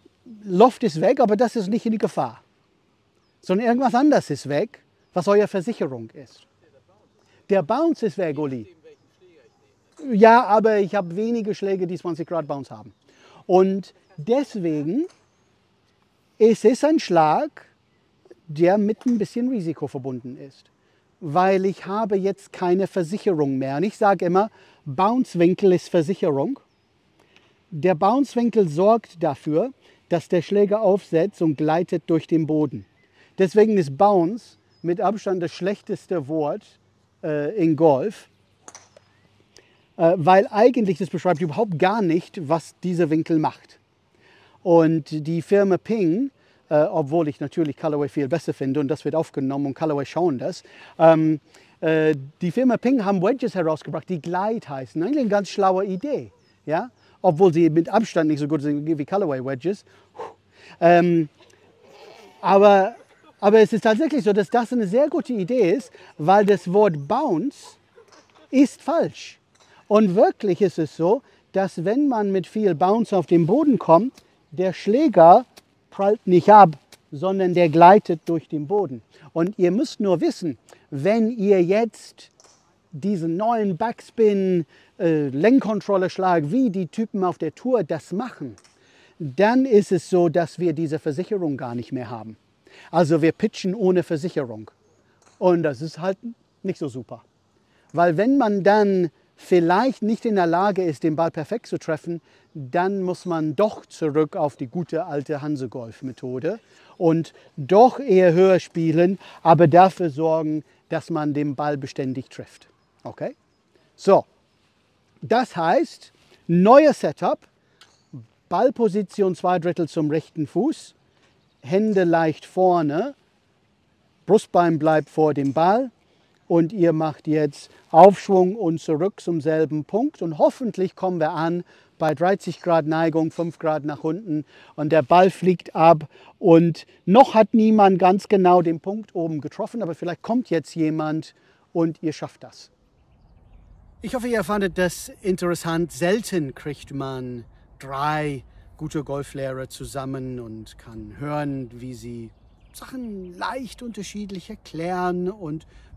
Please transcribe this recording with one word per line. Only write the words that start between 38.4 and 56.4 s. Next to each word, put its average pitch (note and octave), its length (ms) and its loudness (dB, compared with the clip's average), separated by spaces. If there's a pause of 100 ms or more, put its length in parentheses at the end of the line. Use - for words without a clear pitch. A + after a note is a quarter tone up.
Äh, E3+ 220 2
weil F#3 320 4
eigentlich, A3 480 2
das G3 140 -8
beschreibt E3+ 300 -2
überhaupt F3 360 -4
gar F#3+ 240 0
nicht, E3+ 480 -4
was D#3+ 320 -4
dieser F3 300 -2
Winkel D#3+ 260 -2
macht. - 400 -6 (880)
Und E3 480 4
die D#3 300 -6
Firma G3 360 2
Ping, G#3+ 540 -2 (380)
äh, D3+ 140 2
obwohl D#3+ 440 -2
ich C#3+ 120 -8
natürlich D3 380 -6
Callaway D3 320 -4
viel C#3+ 180 -4
besser D#3 260 -6
finde C3+ 260 -4
und C#3+ 80 -2
das D3+ 180 -8
wird D3 100 -4
aufgenommen C#3+ 520 -4
und C#3 60 -8
Callaway D3 320 -4
schauen D#3+ 320 -2
das, D3+ 260 -10 (360)
ähm, D#3+ 400 6 (400)
äh, D#3 360 0 (260)
die F3+ 100 -2
Firma A#3+ 260 0
Ping A#3+ 280 -2
haben G3 160 -2
Wedges A3 340 -2
herausgebracht, D#3 540 -6
die F3+ 120 -6
Glide F#3+ 460 -6
heißen. C3+ 340 -10
Eigentlich C4 180 -2
eine A#3 100 -2
ganz G3+ 200 -2
schlaue F#3+ 360 0
Idee, F#3 460 -8 (340)